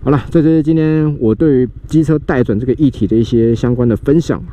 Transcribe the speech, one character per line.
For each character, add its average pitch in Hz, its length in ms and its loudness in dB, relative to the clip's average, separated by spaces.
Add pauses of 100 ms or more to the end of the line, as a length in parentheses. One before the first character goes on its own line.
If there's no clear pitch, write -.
好 - 80 0
啦， 139 180 2
这 170 140 2
就 147 80 2
是 160 120 2
今 160 140 0
天 156 420 0
我 110 160 2
对 147 240 2
于 127 100 0 (180)
机 156 180 2
车 151 140 0
待 139 260 -2
转 113 160 -2
这 127 60 -6
个 127 80 0
议 139 160 2
题 110 160 -2
的 107 100 0
一 117 60 2
些 113 320 0
相 123 200 0
关 120 140 0
的 110 80 2
分 147 240 0
享 - 220 -4 (100)